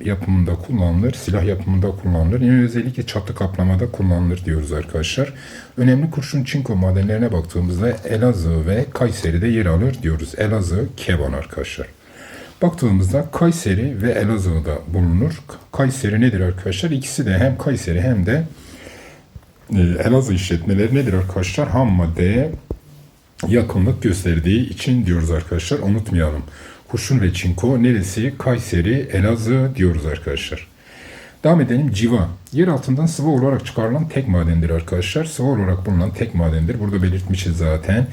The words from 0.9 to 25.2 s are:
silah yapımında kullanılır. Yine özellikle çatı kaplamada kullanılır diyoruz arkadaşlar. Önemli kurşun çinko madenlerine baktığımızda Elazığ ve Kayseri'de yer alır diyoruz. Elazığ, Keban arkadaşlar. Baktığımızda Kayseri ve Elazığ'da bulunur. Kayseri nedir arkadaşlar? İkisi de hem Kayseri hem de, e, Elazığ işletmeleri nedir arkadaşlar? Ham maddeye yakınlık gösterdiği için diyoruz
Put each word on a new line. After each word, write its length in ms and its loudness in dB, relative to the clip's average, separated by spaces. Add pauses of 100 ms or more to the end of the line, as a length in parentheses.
silah 320 -2
yapımında 460 0
kullanılır. 500 0
Yine 220 6
özellikle 440 -2
çatı 280 -6
kaplamada 560 0
kullanılır 540 0
diyoruz 280 -2
arkadaşlar. 600 -4 (440)
Önemli 340 4
kurşun 340 -4
çinko 320 -2
madenlerine 560 2
baktığımızda 580 -2 (180)
Elazığ 580 2
ve 280 0
Kayseri'de 540 0
yer 180 0
alır 360 2
diyoruz. 360 -4
Elazığ, 580 0
Keban 360 -2
arkadaşlar. 540 -8 (760)
Baktığımızda 680 2
Kayseri 720 0
ve 80 2
Elazığ'da 680 0 (160)
bulunur. 480 2 (300)
Kayseri 480 0
nedir 200 4
arkadaşlar? 500 -2
İkisi 360 -4
de 120 2
hem 200 2
Kayseri 420 -2
hem 260 2
de, 180 2 (1300)
e, 40 4
Elazığ 540 4
işletmeleri 600 0
nedir 180 2
arkadaşlar? 560 -2
Ham 240 2
maddeye 600 2 (960)
yakınlık 540 2
gösterdiği 680 2
için 360 0
diyoruz 240 2